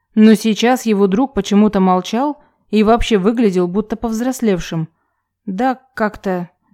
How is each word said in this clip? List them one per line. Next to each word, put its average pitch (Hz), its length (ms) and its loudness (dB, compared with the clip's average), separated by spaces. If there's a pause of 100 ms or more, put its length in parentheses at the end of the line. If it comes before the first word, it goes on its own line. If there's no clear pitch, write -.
(140)
но 220 200 8
сейчас 220 520 0
его 202 220 2
друг 226 260 -2
почему-то 202 460 2
молчал 190 640 -2 (280)
и 214 120 2
вообще 226 360 2
выглядел 190 480 0
будто 208 300 -4
повзрослевшим. 220 920 -4 (580)
«Да 247 340 -4 (140)
как-то», 190 560 -6 (240)